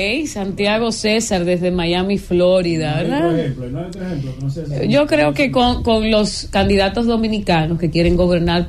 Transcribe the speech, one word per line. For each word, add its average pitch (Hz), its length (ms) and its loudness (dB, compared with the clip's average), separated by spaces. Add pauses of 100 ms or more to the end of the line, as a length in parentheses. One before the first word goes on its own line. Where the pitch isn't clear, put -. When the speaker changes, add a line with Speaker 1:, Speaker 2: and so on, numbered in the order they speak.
(260)
Speaker 1:
Santiago 202 680 -2
César 214 520 0
desde 180 260 0
Miami, 180 480 0
Florida, 175 760 2
Speaker 2:
No 143 40 0
hay 143 60 -2
Speaker 1:
¿verdad? 165 240 0
Speaker 2:
otro 165 100 2
ejemplo, 127 320 -4
no 139 80 -6
hay 175 80 -6
otro 185 200 -12
ejemplo 135 300 -6
que 131 80 -10
no 139 60 -2
sea 160 140 -6
ese. 143 240 -4
Speaker 1:
Yo 285 180 4
creo 294 280 2
que 277 180 0
con, 247 320 2
con 220 260 2
los 208 400 0
candidatos 196 560 2
dominicanos 202 720 0
que 170 120 0
quieren 170 260 2
gobernar 175 520 2